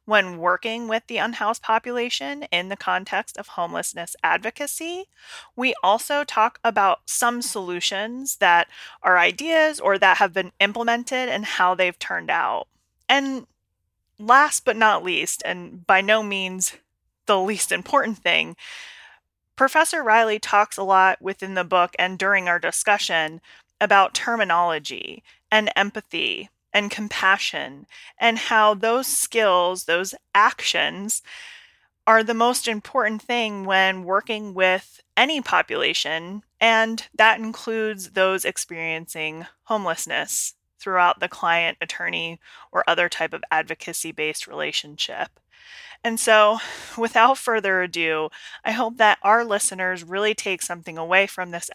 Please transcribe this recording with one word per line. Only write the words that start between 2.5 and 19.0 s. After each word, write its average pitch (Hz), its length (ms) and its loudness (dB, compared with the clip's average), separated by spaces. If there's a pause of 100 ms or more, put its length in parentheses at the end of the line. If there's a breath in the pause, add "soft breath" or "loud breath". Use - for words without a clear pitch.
in 180 180 -2
the 196 80 -8
context 190 600 -4
of 202 120 -12
homelessness 170 760 -8
advocacy. 294 840 -4 (500 loud breath)
We 247 260 -2
also 226 420 0
talk 226 400 0
about 202 420 2
some 240 360 -2
solutions 202 960 -6
that 170 300 4 (340 loud breath)
are 185 160 4
ideas 302 640 2
or 196 180 2
that 185 200 6
have 190 160 2
been 190 260 -4
implemented 233 680 0
and 214 160 -4
how 185 280 2
they've 180 260 0
turned 170 300 -6
out. 156 380 -2 (420)
And 269 360 0 (720)
last 262 460 4
but 220 140 0
not 214 260 4
least, 175 400 -4
and 175 420 -10
by 190 140 6
no 214 240 2
means 190 540 -6 (480)
the 196 160 2
least 190 320 -4
important 214 460 -2
thing, 165 360 0 (1000 loud breath)